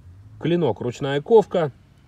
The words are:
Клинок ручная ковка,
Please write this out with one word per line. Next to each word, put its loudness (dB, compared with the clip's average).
Клинок 0
ручная -4
ковка, 2